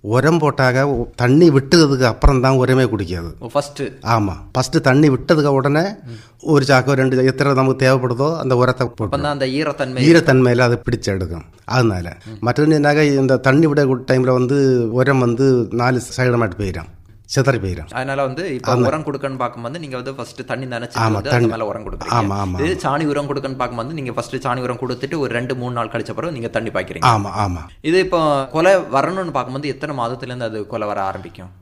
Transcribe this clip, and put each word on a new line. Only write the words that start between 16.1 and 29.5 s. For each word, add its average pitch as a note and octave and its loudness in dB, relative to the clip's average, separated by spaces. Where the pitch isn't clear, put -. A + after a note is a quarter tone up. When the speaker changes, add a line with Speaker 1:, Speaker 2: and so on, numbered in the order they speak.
Speaker 1:
சைடமாட்டு A#2 0
போயிடும். F2 -6
சிதறி C3+ 2
போயிரும். F2 -6
Speaker 2:
அதனால C3+ -4
வந்து C#3 -6
இப்ப B2+ -2
Speaker 1:
ஆமா. B2 2
Speaker 2:
உரம் D#3 -2
கொடுக்கன்னு C3+ -6
பார்க்கும்போது, B2+ -8
நீங்க C#3 -12
வந்து B2 -10
ஃபர்ஸ்ட் B2+ -14
தண்ணி B2+ -8
நனைச்சிட்டு A#2+ -6
Speaker 1:
ஆமா, A2 2
Speaker 2:
வந்து G#2 -2
Speaker 1:
தண்ணி. A#2+ 4
Speaker 2:
அது A2+ 2
மேல A2+ -4
உரம் G#2 -8
கொடுக்குறீங்க. F#2+ -8
Speaker 1:
ஆமா, G#2 0
ஆமா, F#2 -4
Speaker 2:
இதே D#3+ -2
Speaker 1:
ஆமா. F#3 -8
Speaker 2:
சாணி D3 -2
உரம் C#3+ -4
கொடுக்கன்னு C3+ -6
பார்க்கும்போது, A#2+ -6
நீங்க C3 -8
ஃபர்ஸ்ட் - -8
சாணி B2+ -4
உரம் B2 -6
கொடுத்துட்டு B2+ -6
ஒரு B2+ -4
ரெண்டு, B2+ -4
மூணு B2 -8
நாள் A#2 -6
கழிச்ச A2 -8
பிறகு D#3+ -6
நீங்க A#2 -8
தண்ணி A2 -4
பாய்க்கிறீங்க. F#2 -2
Speaker 1:
ஆமா, G#2 0
ஆமா. F#2 -4
Speaker 2:
இது E3 0
இப்போ D#3+ 0
கொலை F3 4
வரணும்னு D#3+ -2
பார்க்கும்போது, C3 -6